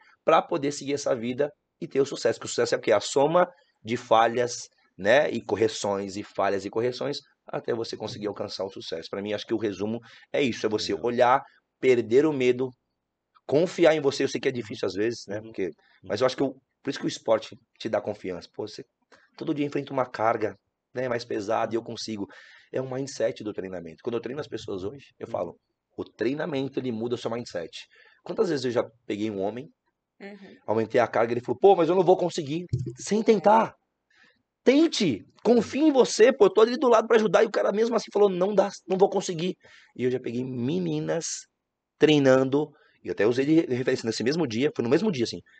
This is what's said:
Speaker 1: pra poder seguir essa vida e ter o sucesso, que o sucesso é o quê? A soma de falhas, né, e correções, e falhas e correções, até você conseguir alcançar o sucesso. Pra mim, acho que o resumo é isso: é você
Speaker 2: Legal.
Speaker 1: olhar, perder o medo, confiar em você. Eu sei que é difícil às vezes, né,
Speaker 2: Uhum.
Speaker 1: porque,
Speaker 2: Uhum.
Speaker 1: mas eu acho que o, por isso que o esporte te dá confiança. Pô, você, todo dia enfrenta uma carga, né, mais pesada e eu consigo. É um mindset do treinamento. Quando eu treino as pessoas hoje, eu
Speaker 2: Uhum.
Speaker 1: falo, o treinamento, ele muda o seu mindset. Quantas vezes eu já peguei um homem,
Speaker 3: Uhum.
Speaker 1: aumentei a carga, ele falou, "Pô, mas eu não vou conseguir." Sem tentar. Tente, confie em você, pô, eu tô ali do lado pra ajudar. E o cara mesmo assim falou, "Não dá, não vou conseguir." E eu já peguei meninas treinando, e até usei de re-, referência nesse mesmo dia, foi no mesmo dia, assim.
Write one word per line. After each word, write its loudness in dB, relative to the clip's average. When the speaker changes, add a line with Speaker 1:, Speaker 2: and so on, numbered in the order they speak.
Speaker 1:
pra 4
poder -4
seguir -6
essa -2
vida -4
e -10
ter 0
o 2
sucesso, -2
que -12
o -10
sucesso 0
é -2
o -12
quê? 0
A 6
soma 2
de -4
falhas, 0
né, 2
e -6
correções, -2
e -8
falhas -2
e -8
correções, -6
até -6
você -6
conseguir -8
alcançar -8
o -8
sucesso. -12
Pra -8
mim, -6
acho -8
que -4
o -2
resumo -4
é 0
isso: -2
é -2
você -2
Speaker 2:
Legal. -4
Speaker 1:
olhar, 2
perder 4
o 2
medo, 0
confiar 4
em 0
você. 0
Eu 2
sei -6
que -4
é 2
difícil -8
às -4
vezes, -2
né, -6
Speaker 2:
Uhum. -10
Speaker 1:
porque, -6
Speaker 2:
Uhum. -6
Speaker 1:
mas -4
eu 4
acho -2
que 0
o, -2
por -6
isso -8
que -8
o -2
esporte -2
te -8
dá 0
confiança. -8
Pô, -8
você, -16
todo -4
dia -2
enfrenta -6
uma -2
carga, -2
né, -4
mais -4
pesada -2
e -2
eu -4
consigo. -8
É -4
um -10
mindset -4
do -6
treinamento. -10
Quando -4
eu -4
treino -8
as -10
pessoas -8
hoje, -12
eu -10
Speaker 2:
Uhum. -12
Speaker 1:
falo, -4
o -6
treinamento, -2
ele -2
muda -2
o -4
seu -8
mindset. -8
Quantas -2
vezes -2
eu 0
já 2
peguei -4
um -6
homem, -6
Speaker 3:
Uhum. -18
Speaker 1:
aumentei 0
a 2
carga, 0
ele -4
falou, -6
"Pô, 8
mas 2
eu 2
não 4
vou 6
conseguir." -4
Sem -2
tentar. 4
Tente, 2
confie 2
em 6
você, 6
pô, 4
eu 4
tô 4
ali 4
do 2
lado 4
pra 4
ajudar. 4
E 2
o -8
cara 0
mesmo 0
assim -2
falou, 6
"Não 0
dá, 2
não 0
vou 4
conseguir." -4
E -4
eu 0
já -4
peguei -6
meninas -4
treinando, 4
e -10
até 0
usei 2
de 2
re-, 2
referência -2
nesse -2
mesmo 0
dia, -2
foi -2
no -2
mesmo 2
dia, -4
assim. -6